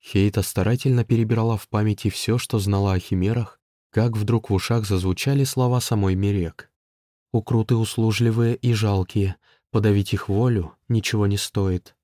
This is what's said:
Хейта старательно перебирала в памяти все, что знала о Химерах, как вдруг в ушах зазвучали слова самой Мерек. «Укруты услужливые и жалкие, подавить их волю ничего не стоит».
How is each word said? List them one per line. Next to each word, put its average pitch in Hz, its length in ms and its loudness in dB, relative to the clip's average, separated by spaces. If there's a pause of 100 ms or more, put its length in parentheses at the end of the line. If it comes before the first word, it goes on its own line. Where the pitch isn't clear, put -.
Хейта 101 420 0
старательно 120 640 0
перебирала 113 520 0
в - 120 -10
памяти 107 420 0
все, - 280 -2
что - 200 -2
знала 98 340 0
о 92 60 2
Химерах, 101 600 -2 (300)
как 110 260 0
вдруг 110 340 0
в 101 40 2
ушах 107 320 0
зазвучали 98 580 0
слова 127 360 0
самой 98 340 0
Мерек. 95 560 -2 (600)
«Укруты 113 420 0
услужливые 113 840 0
и 123 160 0
жалкие, 101 640 0 (340)
подавить 101 440 2
их - 140 -4
волю 104 460 0 (140)
ничего 110 380 0
не 101 100 0
стоит». 95 680 -4